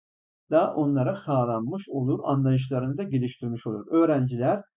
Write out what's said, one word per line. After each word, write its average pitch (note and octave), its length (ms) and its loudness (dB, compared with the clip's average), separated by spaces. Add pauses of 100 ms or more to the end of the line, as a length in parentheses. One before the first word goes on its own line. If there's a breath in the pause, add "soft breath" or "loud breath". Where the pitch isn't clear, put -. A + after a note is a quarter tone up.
(520)
da D#3+ 240 4
onlara C#3+ 400 2
sağlanmış B2+ 760 -2
olur, C#3 340 -2
anlayışlarını C3 760 0
da G3 60 -4
geliştirmiş B2 640 -4
olur. G#2+ 200 -6
Öğrenciler D3+ 760 2 (160)